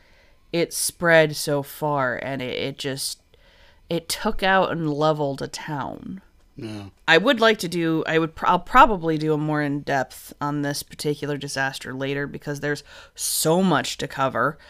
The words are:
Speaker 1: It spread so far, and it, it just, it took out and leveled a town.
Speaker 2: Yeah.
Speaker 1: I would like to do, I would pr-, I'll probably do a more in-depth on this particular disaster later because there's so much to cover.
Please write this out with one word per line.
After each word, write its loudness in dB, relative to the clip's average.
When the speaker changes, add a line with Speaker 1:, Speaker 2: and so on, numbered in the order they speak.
Speaker 1:
It 0
spread 4
so -2
far, -2
and -8
it, -6
it -6
just, -6
it -4
took -2
out 4
and -2
leveled 0
a -8
town. -10
Speaker 2:
Yeah. -10
Speaker 1:
I 8
would 2
like 4
to -6
do, 0
I 2
would -4
pr-, -4
I'll 2
probably 4
do 0
a 0
more 0
in-depth -4
on -2
this -4
particular -6
disaster -6
later -4
because -10
there's -4
so 0
much 2
to -4
cover. 0